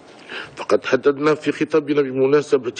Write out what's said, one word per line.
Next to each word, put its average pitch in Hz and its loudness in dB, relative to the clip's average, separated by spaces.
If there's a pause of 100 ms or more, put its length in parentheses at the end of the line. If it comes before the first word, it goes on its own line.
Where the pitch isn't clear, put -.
(560)
فقد - -2
حددنا 143 2
في 147 -2
خطابنا 147 0
بمناسبة 135 0